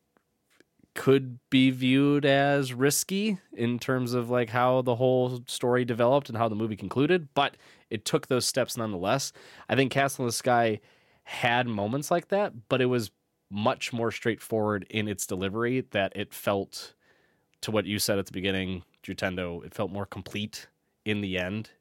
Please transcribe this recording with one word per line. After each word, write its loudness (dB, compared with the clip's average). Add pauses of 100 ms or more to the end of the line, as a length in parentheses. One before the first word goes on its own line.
(960)
could 2 (100)
be 6
viewed 4
as 4
risky 0 (160)
in -2
terms -2
of, 0
like, 0
how 4
the 2
whole 2
story 2
developed 2
and -6
how 2
the -2
movie -2
concluded, 0
but 0 (340)
it -6
took -2
those 2
steps -2
nonetheless. -2 (380)
I 0
think 2
Castle 0
in 0
the -2
Sky 2 (440)
had 0
moments -2
like 0
that, -2 (160)
but 2
it 2
was 0 (380)
much -2
more -2
straightforward -2
in -2
its -6
delivery, -2 (100)
that 0
it -8
felt, -4 (680)
to -8
what 0
you -2
said 0
at -4
the -18
beginning, -4 (200)
Jutendo, -6
it -18
felt -4
more -6
complete -10 (380)
in -2
the -4
end. -6 (120)